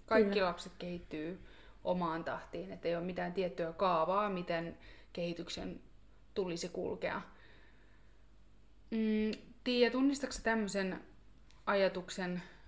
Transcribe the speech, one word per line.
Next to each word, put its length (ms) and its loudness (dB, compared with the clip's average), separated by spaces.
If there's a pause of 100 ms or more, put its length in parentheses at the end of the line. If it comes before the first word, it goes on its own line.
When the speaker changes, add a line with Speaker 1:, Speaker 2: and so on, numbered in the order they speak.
Speaker 1:
Kaikki 280 6
Speaker 2:
Kyllä. 140 4
Speaker 1:
lapset 320 -4
kehittyy 600 -6 (440)
omaan 400 0
tahtiin, 480 -6
et 140 -10
ei 100 2
ole 100 -2
mitään 280 -2
tiettyä 400 -2
kaavaa, 560 4
miten 480 -2 (360)
kehityksen 640 -6 (540)
tulisi 360 -2
kulkea. 520 -4 (1700)
Mm, 400 2 (320)
Tiia, 280 6
tunnistatko 420 2
sä 100 -6
tämmöisen 560 0 (640)
ajatuksen 760 2 (260)